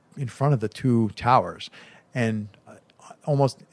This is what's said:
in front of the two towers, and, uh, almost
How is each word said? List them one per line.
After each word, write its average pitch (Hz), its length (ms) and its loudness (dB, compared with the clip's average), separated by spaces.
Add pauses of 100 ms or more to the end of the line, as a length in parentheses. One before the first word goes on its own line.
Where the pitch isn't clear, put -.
(180)
in 143 100 -6
front 139 260 0
of 123 60 2
the 107 80 -2
two 117 480 2
towers, 107 540 0 (440)
and, 110 360 -2 (180)
uh, - 60 -20 (520)
almost 139 460 0